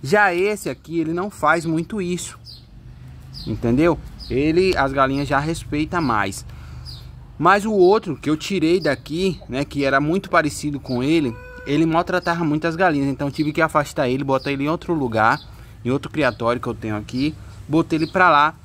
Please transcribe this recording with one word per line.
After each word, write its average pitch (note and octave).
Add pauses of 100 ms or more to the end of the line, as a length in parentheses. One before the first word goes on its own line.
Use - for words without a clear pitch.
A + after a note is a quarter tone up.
Já F#3
esse G3
aqui, D3+
ele D#3+
não F#3
faz D#3
muito E3
isso. F3 (1080)
Entendeu? B2+ (320)
Ele, D#3+
as C#3
galinhas C3+
já C#3+
respeita D#3
mais. G#2+ (960)
Mas F#3+
o A3
outro F#3+
que -
eu D#3
tirei F3
daqui, D#3
né, C3+
que C#3+
era C3+
muito E3
parecido D3+
com B2+
ele, C#3+ (300)
ele D3+
maltratava E3+
muito D3+
as E3
galinhas. D#3
Então C#3
tive D3+
que D#3+
afastar D3+
ele, C3+
botar C3+
ele C#3
em D3
outro E3+
lugar, A#2+ (440)
em A#2+
outro C#3
criatório A#2+
que -
eu A#2
tenho A2+
aqui. B2+ (360)
Botei D#3+
ele D#3
pra F3+
lá D3+ (100)